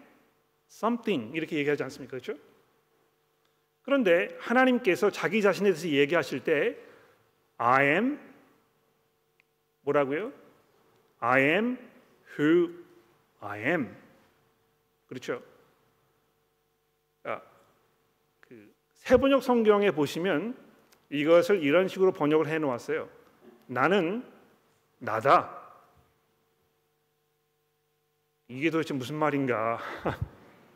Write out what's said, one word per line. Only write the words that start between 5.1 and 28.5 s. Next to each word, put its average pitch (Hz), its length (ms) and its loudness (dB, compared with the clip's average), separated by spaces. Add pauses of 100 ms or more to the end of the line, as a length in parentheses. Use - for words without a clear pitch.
자기 185 320 -2
자신에 190 260 2
대해서 170 180 -2
얘기하실 147 560 0
때 170 320 0 (840)
"I 127 280 4
am" 214 340 0 (1600)
뭐라고요? 143 520 -2 (880)
"I 127 240 2
am 214 340 0 (600)
who 165 360 2 (680)
I 101 220 -12
am." 123 340 -4 (1120)
그렇죠? 127 340 -10 (1800)
아, 123 140 -8 (1000)
그 107 340 -20 (160)
세번역 262 540 2
성경에 208 480 4
보시면 160 760 -2 (420)
이것을 165 540 4
이런 170 240 4
식으로 190 240 2
번역을 156 360 0
해놓았어요. 147 600 -4 (600)
"나는 170 560 0 (760)
나다." 120 560 2 (3000)